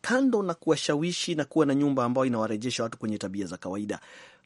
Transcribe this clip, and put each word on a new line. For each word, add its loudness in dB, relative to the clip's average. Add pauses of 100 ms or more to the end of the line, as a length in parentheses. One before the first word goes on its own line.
Kando 2
na -2
kuwashawishi 0
na 0
kuwa 4
na 4
nyumba 2
ambayo 2
inawarejesha -2
watu -6
kwenye -4
tabia -4
za -10
kawaida, -6 (460)